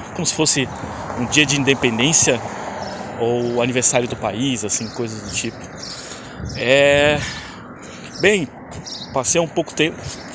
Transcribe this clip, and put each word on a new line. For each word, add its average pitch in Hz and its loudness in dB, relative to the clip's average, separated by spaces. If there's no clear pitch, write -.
como 175 -2
se - 0
fosse 151 4
um 123 0
dia 151 4
de 139 2
independência 131 4
ou 120 2
aniversário 123 2
do 120 -6
país, 113 -2
assim, 107 -2
coisas 110 -6
do 101 -10
tipo. 113 -4
É... 143 6
Bem, 190 4
passei 139 2
um 165 2
pouco - -2
tempo, 160 2